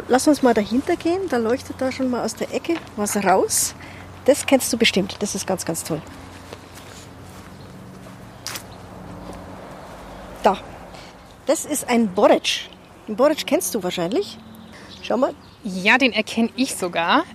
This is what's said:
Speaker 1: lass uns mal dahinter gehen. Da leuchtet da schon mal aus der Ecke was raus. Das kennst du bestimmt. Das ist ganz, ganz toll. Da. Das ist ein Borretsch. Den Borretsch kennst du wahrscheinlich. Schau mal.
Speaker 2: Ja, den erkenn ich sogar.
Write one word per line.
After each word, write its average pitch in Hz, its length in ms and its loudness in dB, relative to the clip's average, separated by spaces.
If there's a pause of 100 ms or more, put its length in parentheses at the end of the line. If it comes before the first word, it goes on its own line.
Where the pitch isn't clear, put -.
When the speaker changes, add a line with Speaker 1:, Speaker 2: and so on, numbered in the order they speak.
Speaker 1:
lass 254 200 4
uns 294 140 6
mal 240 140 6
dahinter 226 400 2
gehen. 349 340 0
Da 254 80 0
leuchtet 240 400 0
da 262 140 0
schon 262 180 -2
mal 233 160 0
aus 226 80 -2
der - 180 -6
Ecke - 220 0 (220)
was 208 280 0
raus. - 520 4 (500)
Das - 220 6
kennst - 260 4
du 233 40 0
bestimmt. 220 420 2
Das 208 160 -4
ist 196 100 -4
ganz, 185 180 -2
ganz 170 200 -4
toll. 156 180 -4 (4000)
Da. 190 160 4 (880)
Das 294 200 0
ist - 220 -4
ein 233 280 4
Borretsch. - 520 4 (400)
Den 214 80 -6
Borretsch 294 300 4
kennst - 300 0
du 196 80 -2
wahrscheinlich. 180 560 -2 (640)
Schau 214 140 -2
mal. 285 180 2 (280)
Speaker 2:
Ja, 196 360 4
den 247 140 4
erkenn 220 420 0
ich 254 200 0
sogar. 180 460 2 (140)